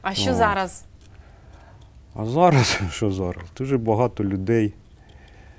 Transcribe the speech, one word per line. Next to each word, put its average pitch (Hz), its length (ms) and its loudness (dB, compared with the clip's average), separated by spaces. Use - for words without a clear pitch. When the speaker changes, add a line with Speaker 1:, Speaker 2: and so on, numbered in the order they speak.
Speaker 1:
А 190 120 -6
що 202 160 -2
Speaker 2:
О. 247 40 0
Speaker 1:
зараз? 202 500 0
Speaker 2:
А 107 120 -8
зараз, 143 580 4
<laughs> 87 60 -4
що 107 200 -2
зараз? 90 340 -4
Дуже 135 200 0
багато 113 460 0
людей, 101 500 0